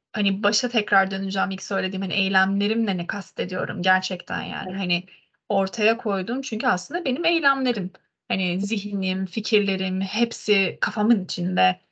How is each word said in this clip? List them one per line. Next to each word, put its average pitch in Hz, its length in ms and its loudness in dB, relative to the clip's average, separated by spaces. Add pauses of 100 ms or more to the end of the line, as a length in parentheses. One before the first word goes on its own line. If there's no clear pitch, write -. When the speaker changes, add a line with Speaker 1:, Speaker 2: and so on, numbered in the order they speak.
(140)
Speaker 1:
hani 202 300 0
başa 214 260 2
tekrar 208 420 2
döneceğim 190 400 -2
ilk 190 120 -6
söylediğim 190 400 -2
hani 185 120 -4
eylemlerimle 196 840 2
ne 170 100 -4
kastediyorum 180 760 -4
gerçekten 185 600 0
yani. - 280 -8
Speaker 2:
Evet. 196 100 -6
Speaker 1:
Hani 180 240 -2 (440)
ortaya 208 480 2
koydum 214 460 -4
çünkü 240 240 -4
aslında 277 380 -2
benim 294 200 -2
eylemlerim. 269 640 2 (380)
Hani 185 320 0
zihnim, 196 640 -2
fikirlerim 190 720 0
hepsi 202 800 0
kafamın 208 440 2
içinde. 185 560 2 (120)